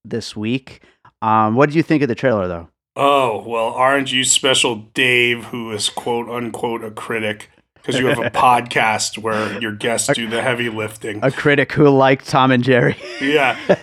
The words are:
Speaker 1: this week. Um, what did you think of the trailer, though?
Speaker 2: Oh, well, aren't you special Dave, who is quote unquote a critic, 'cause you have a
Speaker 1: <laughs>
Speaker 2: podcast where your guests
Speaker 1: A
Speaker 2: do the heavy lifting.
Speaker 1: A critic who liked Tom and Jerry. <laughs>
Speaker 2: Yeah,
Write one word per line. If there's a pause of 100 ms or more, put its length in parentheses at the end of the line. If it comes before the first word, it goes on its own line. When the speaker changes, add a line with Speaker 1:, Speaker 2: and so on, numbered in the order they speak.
Speaker 1:
this
week. (380)
Um,
what
did
you
think
of
the
trailer,
though? (260)
Speaker 2:
Oh,
well,
aren't
you
special (180)
Dave,
who
is
quote
unquote
a
critic, (320)
'cause
you
have
a
Speaker 1:
<laughs>
Speaker 2:
podcast
where
your
guests
Speaker 1:
A
Speaker 2:
do
the
heavy
lifting.
Speaker 1:
A
critic
who
liked
Tom
and
Jerry. (120)
<laughs>
Speaker 2:
Yeah, (240)